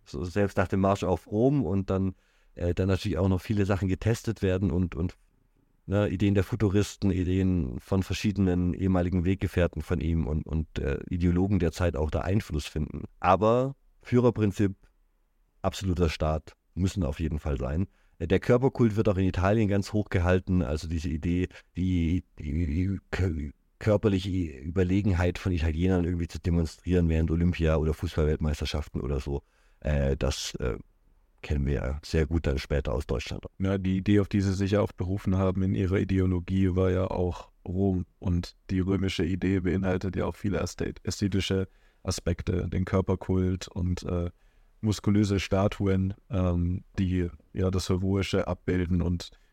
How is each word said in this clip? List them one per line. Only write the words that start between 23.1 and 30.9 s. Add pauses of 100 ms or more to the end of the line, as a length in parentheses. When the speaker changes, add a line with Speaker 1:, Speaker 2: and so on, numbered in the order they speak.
Speaker 1:
kö-, (300)
körperliche (300)
Überlegenheit
von
Italienern
irgendwie
zu
demonstrieren
während
Olympia-
oder
Fußballweltmeisterschaften
oder
so, (380)
äh,
das,
äh, (640)